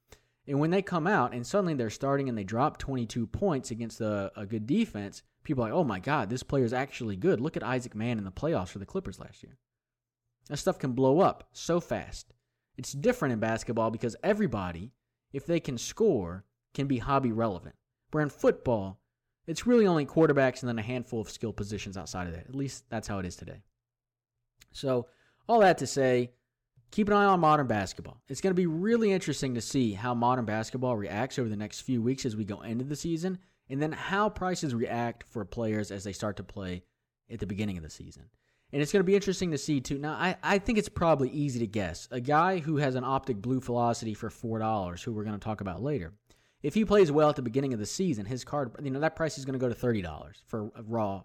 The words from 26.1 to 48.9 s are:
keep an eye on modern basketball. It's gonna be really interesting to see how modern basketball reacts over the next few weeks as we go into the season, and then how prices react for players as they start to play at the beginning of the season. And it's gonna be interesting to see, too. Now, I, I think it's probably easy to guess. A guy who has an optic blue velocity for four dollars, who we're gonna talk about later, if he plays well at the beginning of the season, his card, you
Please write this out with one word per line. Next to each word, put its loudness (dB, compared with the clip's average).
keep 2
an 4
eye 6
on 6
modern 6
basketball. -4
It's -8
gonna 2
be 4
really 2
interesting 0
to -2
see 2
how -2
modern 2
basketball -2
reacts -4
over 0
the -2
next -8
few 0
weeks 0
as -2
we -2
go -8
into -4
the -6
season, -4
and -4
then 0
how 0
prices -2
react -2
for -8
players -2
as -6
they -6
start -4
to -10
play -8
at -10
the -4
beginning -4
of -10
the -14
season. -18
And 0
it's -2
gonna 4
be 6
interesting 0
to 0
see, 0
too. -4
Now, -6
I, -2
I 2
think 0
it's 0
probably 4
easy -2
to 0
guess. -4
A -4
guy 4
who -2
has 2
an -2
optic -2
blue 0
velocity 0
for -8
four -6
dollars, -2
who -6
we're -4
gonna -4
talk -6
about -6
later, -4
if -4
he 4
plays 8
well 6
at 2
the -6
beginning 0
of -4
the -4
season, -2
his -6
card, -4
you -4